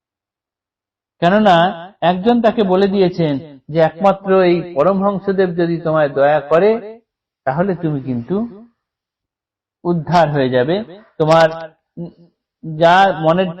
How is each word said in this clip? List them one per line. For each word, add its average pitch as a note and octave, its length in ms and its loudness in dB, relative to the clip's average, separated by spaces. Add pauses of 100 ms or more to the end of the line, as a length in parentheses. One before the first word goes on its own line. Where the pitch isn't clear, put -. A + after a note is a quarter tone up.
(1200)
কেননা F3+ 800 2
একজন F#3 420 0
তাকে A3 200 0
বলে F#3+ 260 2
দিয়েছেন E3+ 500 0 (300)
যে D3+ 100 -4
একমাত্র F#3+ 640 2
এই E3+ 320 0
পরমহংসদেব F#3+ 760 0
যদি E3+ 300 -2
তোমায় D#3 280 0
দয়া C#3 320 0
করে G3+ 600 0 (440)
তাহলে F3 300 -2
তুমি D#3 260 -6
কিন্তু F3+ 640 -6 (1200)
উদ্ধার E3 480 0
হয়ে C3+ 180 0
যাবে, D3 340 0 (340)
তোমার D#3+ 540 0 (1040)
যা F3 440 4
মনের E3 260 2 (140)